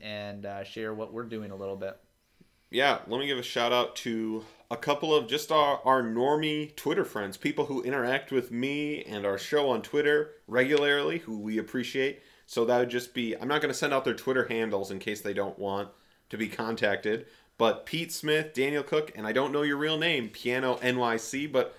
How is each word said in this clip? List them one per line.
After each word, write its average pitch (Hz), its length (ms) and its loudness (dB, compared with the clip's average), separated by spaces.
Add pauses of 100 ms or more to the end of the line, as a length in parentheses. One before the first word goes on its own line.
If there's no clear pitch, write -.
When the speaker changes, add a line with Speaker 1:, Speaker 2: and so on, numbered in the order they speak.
Speaker 1:
and, 104 440 -8
uh, 101 180 -8
share 110 300 -8
what 107 180 -8
we're 117 120 -6
doing 110 280 -8
a 98 40 -12
little 98 200 -6
bit. 98 220 -8 (720)
Speaker 2:
Yeah, 131 380 2
let 117 120 -2
me 143 80 -4
give 135 100 -2
a 123 60 -4
shout 120 300 0
out 123 240 2
to 110 480 -4 (260)
a - 60 -4
couple 151 360 2
of 135 140 4
just 147 240 -2
our, 147 320 4
our 131 180 6
normie 151 760 2
Twitter 156 260 0
friends, 101 320 -6
people 147 300 -2
who 135 180 -4
interact 131 480 0
with 123 200 0
me 143 520 -2
and 101 220 -4
our 98 120 2
show 143 320 2
on 113 120 2
Twitter 147 500 2 (160)
regularly, 143 720 4
who 110 180 -8
we 107 200 -2
appreciate. 131 640 -2 (240)
So - 200 0
that 123 140 6
would 123 100 2
just 120 240 -4
be, 113 220 -2
I'm 123 140 -6
not 147 120 2
gonna 139 120 0
send 143 200 0
out 135 120 2
their 120 100 2
Twitter 131 300 0
handles 104 460 -2
in 95 80 -6
case 107 200 -4
they 101 140 -4
don't 98 260 -2
want 98 300 -2 (440)
to 110 40 -6
be 107 120 -2
contacted. 110 760 0 (300)
But 113 280 2
Pete 165 260 -6
Smith, 156 420 0
Daniel 139 300 0
Cook, 151 320 0
and 107 100 -8
I 110 60 0
don't 131 220 2
know 147 80 2
your 143 160 2
real 156 200 0
name, 151 320 0
Piano 127 520 0
N 127 160 2
Y 117 200 2
C, 139 300 -6
but 127 320 0